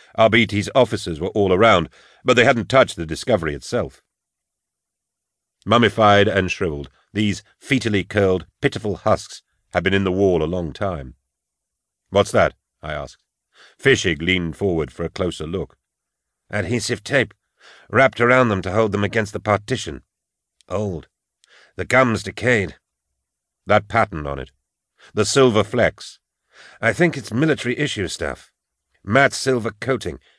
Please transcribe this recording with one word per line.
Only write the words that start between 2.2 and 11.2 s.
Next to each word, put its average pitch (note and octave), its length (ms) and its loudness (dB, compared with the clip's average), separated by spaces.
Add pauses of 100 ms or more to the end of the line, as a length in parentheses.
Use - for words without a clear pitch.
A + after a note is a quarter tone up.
but B2 100 2
they A#2 100 4
hadn't A#2 240 2
touched E3+ 280 2
the E2+ 100 -8
discovery E2 480 -2
itself. D2+ 480 -8 (1700)
Mummified G#2 600 4
and F#2+ 220 0
shriveled, C#2+ 380 -6 (240)
these G2+ 300 -2 (180)
fetally A2 420 -2
curled, F#2+ 440 0 (160)
pitiful G#2+ 340 -4
husks - 460 -4 (320)
had F2+ 100 0
been F#2+ 80 2
in G2 120 2
the F#2 60 0
wall F#2 320 2
a D#2 60 -2
long E2+ 240 -6
time. D#2 420 -8 (920)